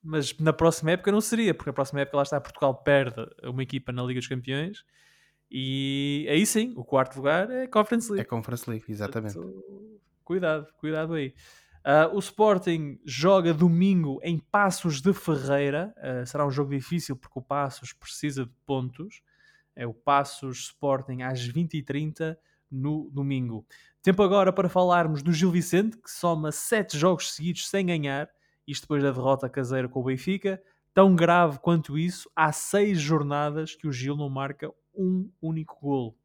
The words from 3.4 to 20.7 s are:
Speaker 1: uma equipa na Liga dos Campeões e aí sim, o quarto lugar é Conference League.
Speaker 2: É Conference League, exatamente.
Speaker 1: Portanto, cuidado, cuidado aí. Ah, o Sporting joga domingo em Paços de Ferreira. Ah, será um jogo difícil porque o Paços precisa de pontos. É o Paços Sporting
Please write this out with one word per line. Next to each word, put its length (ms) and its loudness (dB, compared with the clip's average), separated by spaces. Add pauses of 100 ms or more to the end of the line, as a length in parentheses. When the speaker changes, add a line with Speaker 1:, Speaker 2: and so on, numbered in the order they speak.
Speaker 1:
uma 180 -6
equipa 300 -6
na 100 -6
Liga 180 -4
dos 80 -8
Campeões 560 -6 (680)
e 760 -2
aí 200 4
sim, 280 0
o 80 -12
quarto 340 0
lugar 340 0
é 160 -4
Conference 440 0
League. 100 -2
Speaker 2:
É 40 -6
Conference 420 -6
League, 220 -8
exatamente. 460 -6
Speaker 1:
Portanto, 640 -16 (220)
cuidado, 440 -2 (120)
cuidado 340 -4
aí. 220 -4 (520)
Ah, 240 6
o 60 -2
Sporting 880 0
joga 480 4
domingo 680 4
em 160 -2
Paços 600 0
de 120 4
Ferreira. 840 0
Ah, 280 -6
será 180 -2
um 60 2
jogo 220 -2
difícil 440 -4
porque 220 -16
o 60 -10
Paços 500 -6
precisa 500 -8
de 80 -8 (140)
pontos. 560 -6 (540)
É 100 -10
o 80 -8
Paços 680 -2
Sporting 580 -4